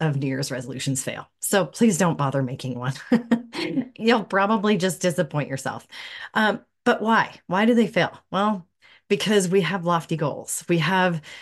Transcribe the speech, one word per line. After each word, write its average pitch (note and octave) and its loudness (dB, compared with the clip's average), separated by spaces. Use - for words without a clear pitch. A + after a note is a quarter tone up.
of D3+ 0
New C#3 -2
Year's C3+ -4
resolutions C3 -6
fail. - -10
So F#3+ 0
please A3 2
don't E3 2
bother C#3 0
making B2+ -6
one. B2+ -4
<laughs> A#3+ -2
You'll A3+ 2
probably G#3 2
just F3+ -2
disappoint D#3 -2
yourself. B2+ -8
Um, G#3+ 2
but A#3+ 2
why? G#3+ 0
Why F#3+ 2
do A#3 6
they A3+ 6
fail? E3 0
Well, G3 -2
because G3+ 2
we F#3+ 4
have F3 -2
lofty E3 0
goals. - -6
We F3 2
have, F3 2